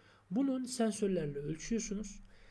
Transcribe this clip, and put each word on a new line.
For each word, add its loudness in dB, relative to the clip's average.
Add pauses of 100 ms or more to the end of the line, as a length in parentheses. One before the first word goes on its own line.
(300)
Bunun 2
sensörlerle 2
ölçüyorsunuz -2 (300)